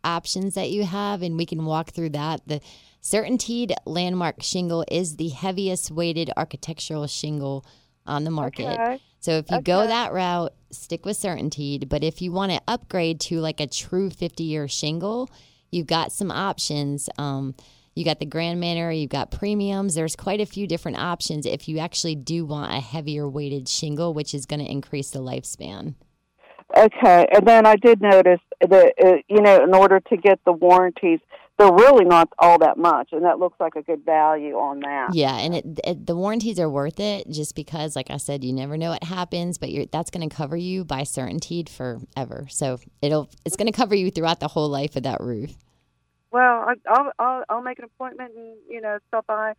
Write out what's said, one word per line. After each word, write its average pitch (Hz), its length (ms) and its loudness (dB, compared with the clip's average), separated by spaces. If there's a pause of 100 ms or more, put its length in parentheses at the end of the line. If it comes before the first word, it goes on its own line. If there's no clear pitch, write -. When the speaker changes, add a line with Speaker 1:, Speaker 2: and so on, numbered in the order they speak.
Speaker 1:
options 180 500 -6
that 180 160 -6
you 202 160 -4
have, 202 360 -6
and 170 140 -6
we 170 100 -4
can 160 200 -8
walk 156 240 -6
through 165 220 -8
that. 151 360 -6
The 151 140 -8 (400)
Certainteed 233 720 -4 (120)
Landmark 175 560 -4
shingle 170 480 -6
is 165 280 -6
the 165 120 -6
heaviest 185 600 -6
weighted 165 460 -6
architectural 156 680 -10
shingle 139 580 -8 (400)
on 147 180 -6
the 160 80 -6
market. 143 480 -8
Speaker 2:
Okay. 240 200 -4 (200)
Speaker 1:
So 170 120 -4
if 156 200 -4
you 156 80 -2
go 175 200 0
Speaker 2:
Okay. 220 80 0
Speaker 1:
that 226 260 -4
route, 175 400 -4 (180)
stick - 320 -12
with 202 140 -8
Certainteed. 147 720 -8
But 147 140 -4
if 160 180 -6
you 180 100 -6
wanna 185 360 -4
upgrade 170 540 -4
to, 165 200 -6
like, 156 180 -6
a 147 80 -6
true 185 420 -6
fifty-year 156 600 -8
shingle, 190 600 -6 (420)
you've 170 160 -6
got 165 260 -2
some 190 180 -6
options. 147 840 -6
Um, 139 380 -8 (380)
you 160 120 -8
got 156 140 -2
the 160 60 -8
Grand 170 360 -6
Manor, 170 300 -4
you've 156 180 -6
got 139 220 -6
premiums. 202 640 -4
There's 160 200 -4
quite 208 240 -6
a 208 60 -2
few 196 220 -10
different 160 320 -8
options 156 460 -8
if - 220 -8
you 156 120 -6
actually 165 360 -6
do 160 300 -8
want 147 260 -8
a 117 80 -4
heavier 147 480 -8
weighted 139 400 -8
shingle, 160 460 -6
which 151 200 -8
is 139 120 -10
gonna 147 180 -8
increase 139 460 -8
the 135 100 -12
lifespan. 127 760 -12 (800)
Speaker 2:
Okay, 196 580 8
and 202 140 6
then 226 180 8
I 220 120 8
did 226 240 6
notice 190 400 8 (180)
that, 185 340 10 (100)
uh, 185 140 8 (120)
you 208 120 6
know, 196 220 10
in 180 100 4
order 190 280 8
to - 160 -2
get 190 280 4
the 180 60 6
warranties, 175 680 4 (360)
they're 196 140 10
really 226 320 10
not 170 240 6 (100)
all 170 220 8
that 160 180 4
much, 156 360 2
and 160 100 -2
that 170 160 2
looks 175 200 -2
like 165 180 -4
a 151 40 -8
good 147 220 -6
value 156 540 2
on 143 240 -4
that. 143 340 -6
Speaker 1:
Yeah, 135 220 0
and 160 180 -4
it, 156 300 -10
it, 170 200 -8
the 170 100 -4
warranties 208 440 -4
are 160 100 -2
worth 143 300 -6
it 202 300 -6
just 151 260 -8
because, 151 400 -10
like 135 160 -8
I 139 60 -8
said, 139 260 -8
you 127 80 -6
never 139 260 -6
know 165 120 -4
what - 160 -8
happens, 175 520 -8
but - 140 -10
you're, 139 140 -6
that's - 260 -8
gonna 165 180 -8
cover 151 280 -8
you 185 260 -8
by 139 180 -6
Certainteed 147 680 -8
forever. 127 800 -12
So 127 300 -6 (220)
it'll, 147 300 -2 (140)
it's 160 100 -6
gonna 220 160 -2
cover 214 240 0
you 180 160 0
throughout 165 300 -2
the 147 80 -6
whole 151 180 -2
life 143 300 -4
of 123 60 -6
that 127 180 -4
roof. 120 340 -8 (760)
Speaker 2:
Well, 247 120 2 (240)
I, 247 60 -2 (160)
I'll, 269 280 2
I'll, 254 300 -2
I'll 233 140 -4
make 254 180 -10
an 240 60 -18
appointment 247 500 -14
and, 226 220 -20 (120)
you 226 120 -14
know, 208 260 -6
stop 220 200 -6
by 214 320 -4